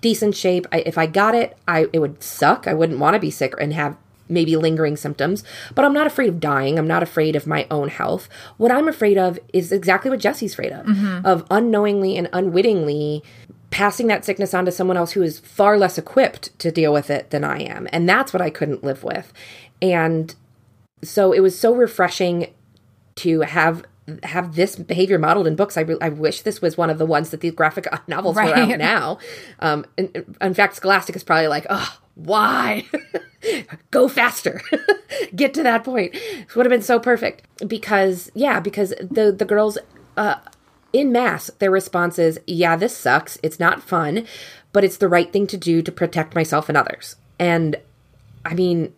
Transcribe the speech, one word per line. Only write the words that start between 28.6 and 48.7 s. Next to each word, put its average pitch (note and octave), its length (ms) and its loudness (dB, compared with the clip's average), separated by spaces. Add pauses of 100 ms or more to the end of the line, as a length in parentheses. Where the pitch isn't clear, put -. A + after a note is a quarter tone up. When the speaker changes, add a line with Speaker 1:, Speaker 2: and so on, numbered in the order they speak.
Speaker 2:
Right. B3 100 -2
Speaker 1:
now. E3 400 -2 (420)
Um, D3+ 260 -2 (100)
in, F#3 160 -4 (280)
in F#3+ 140 -2
fact, G3+ 220 0
Scholastic F#3+ 400 0
is F#3 80 -10
probably D#3+ 240 2
like, D3 200 -4
"Oh, - 300 -4 (160)
why?" G#3+ 760 0
<laughs> - 1000 -8
Go B3+ 180 4
faster. - 520 -2 (380)
<laughs> - 380 -10
Get C4+ 180 2
to D#4+ 80 -2
that A3+ 220 2
point. B3+ 300 -2
It G4 420 -10
would B3 100 4
have A#3+ 40 4
been A#3+ 120 4
so A#3 160 2
perfect. A#3 460 0 (240)
Because, F#3+ 640 0
yeah, A#3 260 0
because G3 400 -4
the, G#3 300 2
the G3 140 0
girls, G#3 340 2 (380)
uh, G#3 200 0 (560)
en C4+ 200 2
masse, A#3+ 360 0 (100)
their G3 120 2
response F3+ 480 0
is, E3 280 2
"Yeah, E3+ 300 2
this G#3 200 -2
sucks. - 460 0
It's D#3 180 -6
not E3+ 220 0
fun, E3+ 440 -2 (460)
but G3 120 4
it's F#3+ 120 0
the G3 120 2
right E3+ 240 2
thing G3 160 2
to G3+ 80 -8
do E3+ 260 0
to E3 100 -6
protect E3 420 -4
myself D#3 340 0
and D3+ 80 2
others." - 400 -2 (220)
And, E3 380 2 (680)
I E3 100 -6
mean F3 420 0